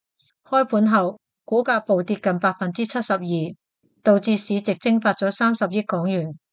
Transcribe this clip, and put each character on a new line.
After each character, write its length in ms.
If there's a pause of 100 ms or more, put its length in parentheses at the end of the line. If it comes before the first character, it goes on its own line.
(480)
開 160
盤 220
後 340 (240)
股 180
價 220
暴 180
跌 140
近 220
百 200
分 140
之 140
七 160
十 100
二， 80 (800)
導 160
致 180
市 240
值 160
蒸 240
發 120
咗 180
三 240
十 120
億 160
港 260
元， 240 (200)